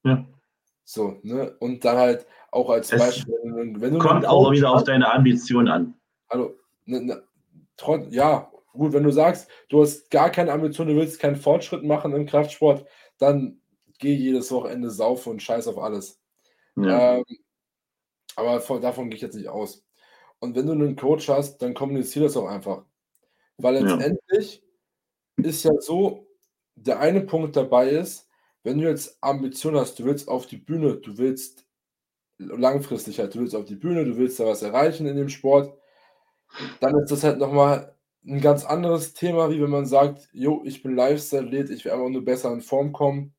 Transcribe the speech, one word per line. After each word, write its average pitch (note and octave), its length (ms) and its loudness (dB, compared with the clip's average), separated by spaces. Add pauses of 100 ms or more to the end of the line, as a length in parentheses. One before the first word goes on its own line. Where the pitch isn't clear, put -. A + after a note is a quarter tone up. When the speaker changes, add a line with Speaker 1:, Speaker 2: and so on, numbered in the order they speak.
Speaker 1:
Ja. C3 220 2 (580)
Speaker 2:
So, G2+ 400 -6
ne? B2 360 -8
Und B2 240 -8
dann A#2+ 140 4
halt B2 300 2 (240)
auch B2+ 180 0
als A#2 220 0
Speaker 1:
Es A#2 80 4
Speaker 2:
Beispiel, A#2+ 340 0 (100)
wenn A#2 300 -8
du, G#2 80 -8
wenn C3 120 -2
du E3+ 60 2
einen D#3+ 80 4
Speaker 1:
kommt D3 180 4
auch - 200 8
Speaker 2:
Coach C#3+ 120 4
Speaker 1:
wieder C3+ 120 4
auf B2+ 80 4
Speaker 2:
hast B2 100 2
Speaker 1:
deine B2+ 240 4
Ambition B2 560 4
an. - 280 0 (340)
Speaker 2:
Hallo, A#2 260 -4 (300)
ne, A#2+ 160 -6
ne, A#2+ 220 -8 (540)
trot-, D3 340 -4
ja, C3+ 400 0 (220)
gut, D3 200 0
wenn C#3+ 100 4
du D3 80 6
sagst, D#3 380 2 (200)
du D3+ 120 6
hast D3 300 2
gar D#3 180 4
keine E3+ 220 0
Ambition, D#3 360 -4
du D3+ 80 2
willst D#3 240 0
keinen C#3+ 180 0
Fortschritt E3 460 0
machen D3+ 300 0
im D3 140 -2
Kraftsport, D3 600 2 (300)
dann C#3 440 2 (360)
geh C#3+ 160 0
jedes C3 380 -2
Wochenende A#2+ 400 -6
saufen A2+ 400 -2
und G#2+ 120 -10
scheiß A#2 240 -4
auf F#2 120 -8
alles. G#2 420 -8 (540)
Speaker 1:
Ja. B2 420 4
Speaker 2:
Ähm, B2 60 -4 (1120)
aber A#2+ 260 0
von, B2 200 -6
davon B2 280 -6
gehe A2 60 -12
ich - 60 -16
jetzt A#2 140 -12
nicht G2+ 120 -14
aus. - 360 -10 (560)
Und A#2+ 160 -8
wenn C#3 120 -2
du D#3+ 60 -2
einen D3 240 0
Coach D3 320 0
hast, C#3+ 320 -2
dann B2 120 -4
kommunizier C#3 500 -4
das C#3 140 0
auch G2 100 -4
einfach. F#2+ 360 -10 (720)
Weil B2+ 180 0
Speaker 1:
Ja. C3+ 60 0
Speaker 2:
letztendlich D#3 800 -2 (760)
ist D#3 260 -2
ja D#3+ 160 4
so, F3+ 480 -2 (480)
der A#2+ 240 -4
eine F3+ 220 2
Punkt D#3+ 340 -4
dabei C3 340 4
ist, E3+ 400 -4 (340)
wenn C3 160 -2
du D#3+ 100 0
jetzt - 340 -6
Ambition C#3 540 -2
hast, - 220 -4
du A#2 40 -10
willst C#3+ 240 -2
auf C3 200 -6
die - 100 -18
Bühne, D3+ 400 -2
du G#2 200 -16
willst C3 480 -4 (720)
langfristig B2 840 -2
halt, G2 160 -6
du A#2 40 -8
willst A#2+ 160 -4
auf G#2 100 -6
die G2+ 120 -14
Bühne, E3 260 -2
du A#2 140 -4
willst B2+ 220 0
da A2+ 60 0
was G#2+ 180 -2
erreichen C#3+ 440 0
in C#3 80 -4
dem C#3 140 -2
Sport, C#3 480 2 (1040)
dann C#3+ 180 2
ist C#3+ 120 -2
das C#3 120 -2
halt D3 140 2
nochmal C#3 580 2 (320)
ein C#3 140 -4
ganz C#3+ 240 4
anderes E3 480 -2
Thema, E3 380 0
wie D#3 100 -2
wenn C#3+ 80 0
man C#3+ 160 0
sagt, C#3 480 2
"Jo, D3 320 -2
ich C#3 180 -12
bin C3 120 -4
Leistungsathlet, C#3 760 -2
ich - 160 -12
will - 80 -4
einfach B2+ 160 -4
nur B2+ 160 -6
besser B2+ 260 -2
in A#2+ 100 -8
Form C#3+ 300 -2
kommen" C#3+ 480 -2